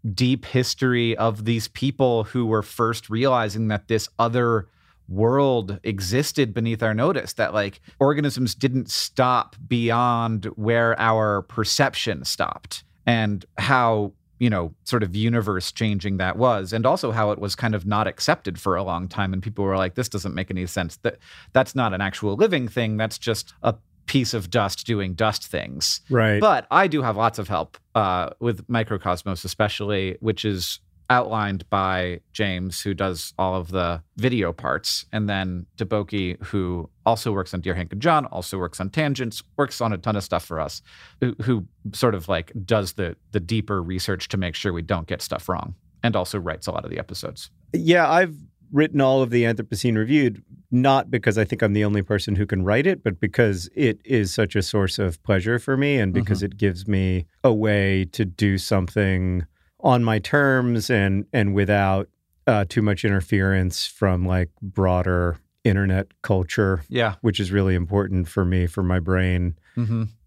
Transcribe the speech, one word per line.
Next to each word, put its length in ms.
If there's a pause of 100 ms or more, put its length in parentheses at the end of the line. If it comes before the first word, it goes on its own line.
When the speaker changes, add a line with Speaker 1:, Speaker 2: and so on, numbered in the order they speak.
(140)
Speaker 1:
deep 300
history 720
of 280
these 240
people 560
who 220
were 160
first 460
realizing 600
that 200
this 200 (100)
other 500 (400)
world 760
existed 680
beneath 300
our 120
notice, 400
that, 200
like, 260 (200)
organisms 540
didn't 360
stop 680 (100)
beyond 800 (100)
where 440
our 420
perception 840
stopped, 600 (220)
and 380 (140)
how, 540 (260)
you 120
know, 240 (100)
sort 180
of 140
universe 560
changing 460
that 180
was, 360
and 120
also 280
how 180
it 80
was 160
kind 200
of 120
not 200
accepted 540
for 160
a 60
long 260
time. 240
And 100
people 220
were 120
like, 180
"This 140
doesn't 260
make 160
any 160
sense. 320
That, 200 (340)
that's 220
not 200
an 60
actual 360
living 320
thing. 280
That's 220
just 440
a 140 (300)
piece 280
of 160
dust 360
doing 280
dust 320
things." 540 (100)
Speaker 2:
Right. 300
Speaker 1:
But 300
I 180
do 140
have 140
lots 220
of 100
help, 300 (160)
uh, 360 (100)
with 260
Microcosmos 760
especially, 760
which 240
is 360 (280)
outlined 640
by 480 (140)
James, 500
who 100
does 460
all 160
of 160
the 320 (140)
video 360
parts, 600
and 160
then 360 (140)
Deboki, 580 (100)
who 440 (140)
also 260
works 240
on 60
Dear 160
Hank 160
and 100
John, 240
also 320
works 220
on 100
Tangents, 500 (160)
works 240
on 120
a 60
ton 180
of 80
stuff 200
for 140
us, 240 (380)
who, 220
who 220 (280)
sort 240
of, 120
like, 220 (140)
does 300
the, 200 (160)
the 80
deeper 420
research 500
to 60
make 200
sure 160
we 100
don't 240
get 160
stuff 260
wrong, 280 (260)
and 140
also 240
writes 260
a 60
lot 120
of 60
the 80
episodes. 520 (220)
Speaker 2:
Yeah, 380
I've 240 (380)
written 280
all 220
of 80
the 140
Anthropocene 520
Reviewed, 460 (300)
not 360
because 300
I 60
think 180
I'm 100
the 120
only 180
person 320
who 120
can 180
write 240
it, 160
but 160
because 560
it 280
is 300
such 220
a 60
source 360
of 240
pleasure 380
for 160
me, 240
and 120
because 260
Speaker 1:
Mm-hmm. 80
Speaker 2:
it 100
gives 320
me 380 (180)
a 100
way 520
to 180
do 340
something 880 (340)
on 220
my 160
terms 720
and, 420
and 220
without, 540 (400)
uh, 200
too 140
much 220
interference 840
from, 400
like, 220 (120)
broader 800 (240)
internet 460 (140)
culture, 640
Speaker 1:
Yeah. 320
Speaker 2:
which 180
is 140
really 240
important 500
for 180
me, 220
for 160
my 160
brain. 560 (220)
Speaker 1:
Mm-hmm. 280 (220)